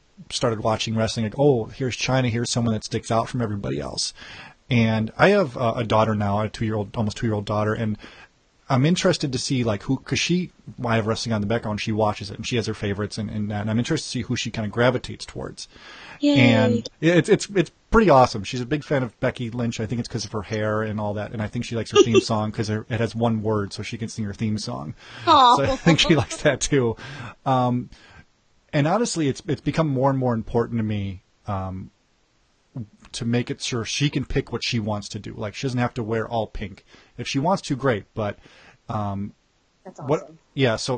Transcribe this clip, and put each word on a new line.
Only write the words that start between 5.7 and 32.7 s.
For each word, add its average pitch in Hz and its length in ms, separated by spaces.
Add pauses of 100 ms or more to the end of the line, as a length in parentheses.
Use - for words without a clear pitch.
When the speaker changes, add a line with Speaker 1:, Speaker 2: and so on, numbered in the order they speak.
Speaker 1:
a 123 60
daughter 110 320
now, 104 260
a 107 80
two-year-old, 107 480
almost 104 200
two-year-old 104 280
daughter, 107 280
and 110 240 (680)
I'm 131 160
interested 165 480
to 123 60
see, 123 260
like, 107 200
who, 135 140
'cause - 200
she, 175 340 (320)
I 117 120
have 113 100
wrestling 113 280
on 107 80
the 104 60
background, 110 340
she 113 100
watches 104 400
it, - 60
and - 100
she - 80
has 110 100
her 110 80
favorites 104 460
and, 107 100
and 107 220
that, 104 100
and 107 80
I'm 110 80
interested 127 280
to - 40
see 127 140
who 120 120
she - 140
kinda 107 200
gravitates 120 540
towards. - 440 (520)
Speaker 2:
Yay. 285 200
Speaker 1:
And - 500 (100)
it's, 170 300
it's, 196 240
it's 180 160 (220)
pretty 220 180
awesome. 127 340
She's 123 180
a 120 40
big 143 180
fan 135 200
of 117 160
Becky 123 320
Lynch. 120 280
I 113 60
think 117 140
it's - 80
'cause 101 180
of - 60
her 107 100
hair 107 400
and 107 180
all 104 140
that, 104 180
and 107 120
I 107 40
think 120 180
she 117 100
likes 110 160
her 415 100
theme 117 180
Speaker 2:
<laughs> - 20
Speaker 1:
song 107 300
'cause 107 200
it, 107 180
it 110 100
has 113 140
one 113 300
word, 104 280
so - 120
she 107 160
can 110 100
sing 113 160
her 101 80
theme 107 240
song. 131 380 (320)
Speaker 2:
Aw. 262 300
Speaker 1:
So - 60
I 269 120
think 165 240
she 160 160
likes - 220
that 135 220
too. 120 360 (500)
Um, 123 460 (800)
and 147 140
honestly, 175 400
it's, 127 200
it's 135 140
become 160 280
more 135 200
and 135 80
more 127 160
important 117 460
to 110 40
me, 101 380 (240)
um, 92 460 (1200)